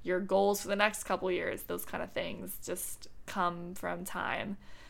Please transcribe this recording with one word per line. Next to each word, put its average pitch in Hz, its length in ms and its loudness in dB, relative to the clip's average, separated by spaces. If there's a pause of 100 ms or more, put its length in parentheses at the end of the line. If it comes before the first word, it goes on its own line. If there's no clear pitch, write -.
your 180 200 2
goals 202 400 6
for - 80 -4
the 196 80 4
next 208 260 4
couple 185 260 2
years. 180 340 0
Those - 220 -4
kind 175 160 -4
of 180 120 -6
things 180 520 -4
just - 440 -6 (160)
come 175 500 0
from 175 300 -2
time. 190 520 0 (320)